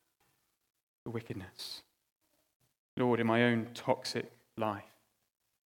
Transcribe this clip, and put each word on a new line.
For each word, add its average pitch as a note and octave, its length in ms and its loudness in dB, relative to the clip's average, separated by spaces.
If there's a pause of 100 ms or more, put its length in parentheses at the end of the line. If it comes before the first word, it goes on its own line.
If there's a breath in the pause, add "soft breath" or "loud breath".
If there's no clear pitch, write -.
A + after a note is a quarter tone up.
(1040)
the A#2 60 -8
wickedness. - 720 -10 (1120)
Lord, B2 220 4
in A2+ 80 2
my A#2 160 6
own A#2 300 4
toxic - 580 -4 (260)
life, G#2+ 260 -2 (880)